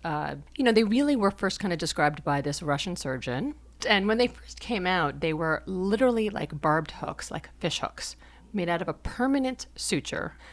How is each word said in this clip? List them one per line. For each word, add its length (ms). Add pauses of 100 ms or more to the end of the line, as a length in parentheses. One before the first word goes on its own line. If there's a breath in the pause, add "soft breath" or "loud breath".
Uh, 320 (220)
you 80
know, 80
they 100
really 320
were 160
first 300
kinda 160
described 480
by 160
this 200
Russian 360
surgeon. 580 (340)
And 180
when 120
they 80
first 320
came 260
out, 360
they 120
were 320
literally 640
like 320
barbed 300
hooks, 400
like 180 (100)
fish 200
hooks, 360 (380 loud breath)
made 160
out 100
of 80
a 60
permanent 720 (100)
suture. 600 (180 loud breath)